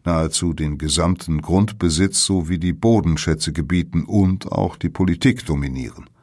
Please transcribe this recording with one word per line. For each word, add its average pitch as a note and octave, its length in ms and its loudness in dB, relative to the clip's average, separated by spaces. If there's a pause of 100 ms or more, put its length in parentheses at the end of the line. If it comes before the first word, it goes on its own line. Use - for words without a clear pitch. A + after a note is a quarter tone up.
nahezu E2 480 0
den D2+ 240 -4
gesamten D#2+ 640 0
Grundbesitz F#2 800 2
sowie F2+ 360 0
die F2 120 0
Bodenschätze E2 800 2
gebieten E2 540 -2
und F#2+ 440 2
auch - 280 -2
die - 120 -2
Politik F#2+ 560 0
dominieren. C2+ 640 -6 (140)